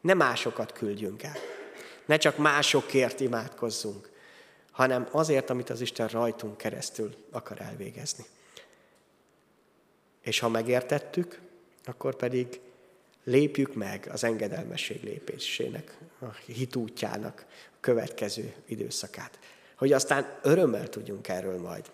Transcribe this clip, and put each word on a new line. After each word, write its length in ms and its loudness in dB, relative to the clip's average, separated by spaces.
Ne 140 6
másokat 580 2
küldjünk 500 -6
el. 140 -10
Ne 120 6
csak 200 6
másokért 840 4
imádkozzunk, 880 -4
hanem 400 4
azért, 400 2
amit 200 -2
az 100 -6
Isten 280 -2
rajtunk 480 -2
keresztül 580 -6
akar 300 -10
elvégezni. 640 -10
És 160 -2
ha 100 2
megértettük, 920 0
akkor 300 -4
pedig 460 -2
lépjük 500 4
meg 380 -6
az 120 -4
engedelmesség 760 -2
lépésének, 920 -6
a 140 -12
hit 300 -4
útjának 720 -6
a 320 -20
következő 720 0
időszakát. 720 -8
Hogy 160 4
aztán 500 2
örömmel 460 6
tudjunk 400 -10
erről 320 -2
majd 340 -10